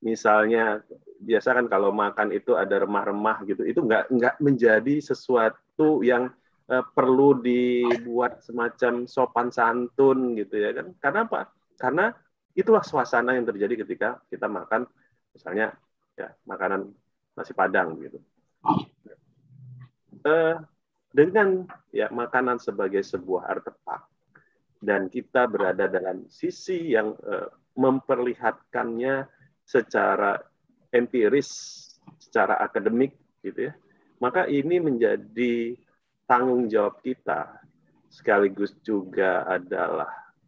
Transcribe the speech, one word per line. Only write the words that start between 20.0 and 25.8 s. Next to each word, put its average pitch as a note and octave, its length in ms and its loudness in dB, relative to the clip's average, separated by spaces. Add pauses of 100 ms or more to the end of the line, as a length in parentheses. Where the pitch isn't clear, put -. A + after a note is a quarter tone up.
Eh, D#3+ 320 2 (560)
dengan F#3 560 4 (240)
ya, A2 160 -2
makanan A#2+ 480 -2
sebagai G2 480 -2
sebuah F2+ 400 -6
artefak - 640 -10 (720)
dan G2+ 240 0
kita B2 400 -2
berada G2 400 -2